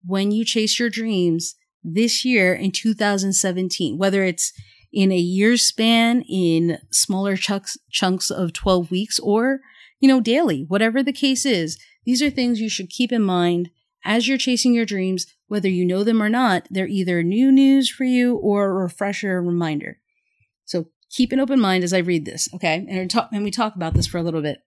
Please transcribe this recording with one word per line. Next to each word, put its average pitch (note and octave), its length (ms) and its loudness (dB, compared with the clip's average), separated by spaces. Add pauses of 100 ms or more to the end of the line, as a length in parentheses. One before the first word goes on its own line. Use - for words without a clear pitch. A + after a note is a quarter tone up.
when G3 260 -2
you A3 140 0
chase A3 340 0
your A#3+ 100 0
dreams F#3 640 -2 (280)
this G#3 400 -2
year G3+ 300 2
in F#3 180 -2
two A3 220 -2
thousand G3+ 400 0
seventeen, F3+ 640 -2
whether G3 260 2
it's F3+ 300 -2 (400)
in F#3+ 180 4
a F#3 60 2
year F#3+ 400 2
span, A#3 720 2
in E3+ 480 2 (140)
smaller F#3+ 440 0
chunks, G3 420 -6 (120)
chunks F#3 400 -2
of E3+ 240 -4
twelve F3+ 380 0
weeks, F#3 280 -4
or, A#3+ 400 0 (400)
you C4+ 80 6
know, C4 140 6
daily, A3 460 2
whatever A3 340 2
the C4+ 120 -2
case C4+ 320 0
is. F3 320 0 (280)
These B3 160 2
are D4 80 2
things A#3+ 320 0
you A3 80 -4
should F#3 200 -8
keep A#3+ 220 -2
in A#3 100 0
mind F3 480 0 (340)
as A3 240 0
you're C4+ 100 0
chasing B3 360 2
your A#3 120 2
dreams, F#3 420 -4 (200)
whether G3 220 -2
you F3+ 160 2
know F3+ 180 0
them A3+ 180 2
or G#3 80 0
not. A3+ 400 0
They're F#3+ 180 -4
either F3+ 340 0
new A3 300 2
news C4+ 380 6
for - 140 -6
you B3 320 2
or G3+ 340 0
a F#3+ 40 -2
refresher, F#3+ 680 -4
reminder. E3+ 580 -4 (680)
So E3 220 -6 (240)
keep B3+ 200 0
an C4 80 0
open C4+ 200 0
mind F#3 240 2
as F3 100 -2
I F#3 60 2
read E3+ 260 -2
this, - 300 -8
okay? E3+ 340 -2
And F#3+ 100 -6
we F#3 80 -6
talk, A#3 240 -2
and G#3 120 -4
we G3+ 80 -4
talk G#3+ 240 -4
about E3 180 -6
this - 140 0
for - 100 -8
a E3 60 -4
little E3 180 -4
bit. D3 260 -6